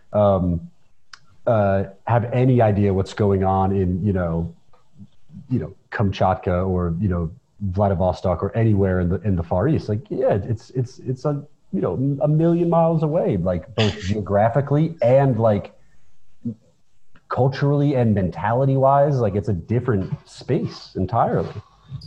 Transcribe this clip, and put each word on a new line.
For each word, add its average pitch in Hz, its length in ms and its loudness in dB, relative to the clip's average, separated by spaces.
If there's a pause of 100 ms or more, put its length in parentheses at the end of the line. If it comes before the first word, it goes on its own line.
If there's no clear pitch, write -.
(120)
um, 90 580 2 (760)
uh, 98 380 2 (220)
have 117 260 2
any 123 280 4
idea 101 340 2
what's 95 180 -2
going 98 300 2
on 95 320 0
in, 92 320 -2
you 101 60 2
know, 85 420 -2 (960)
you 127 80 0
know, - 160 -10 (160)
Kamchatka 95 800 0
or, 87 320 -2
you 104 80 0
know, 85 220 -2 (300)
Vladivostok 92 840 0
or 98 140 -4
anywhere 98 440 2
in 87 80 0
the, 95 140 -2
in 101 120 0
the 85 80 -2
Far 92 240 0
East. - 220 -2
Like, 107 220 -4
yeah, - 240 0
it's, 107 360 -6
it's, - 300 -6
it's 131 240 -6
a, 143 180 -4 (300)
you 190 80 -4
know, 104 140 -2 (280)
a 147 60 2
million 170 420 2
miles 165 320 2
away, 156 340 0
like, 90 380 -4
both 107 260 0
geographically 113 1000 0
and, 127 380 4
like, 107 340 2 (1500)
culturally 143 640 0
and 117 200 2
mentality-wise. 135 1040 2
Like, 104 160 0
it's 104 140 -2
a 104 60 0
different 101 580 -2 (160)
space - 640 -6
entirely. 117 560 0 (560)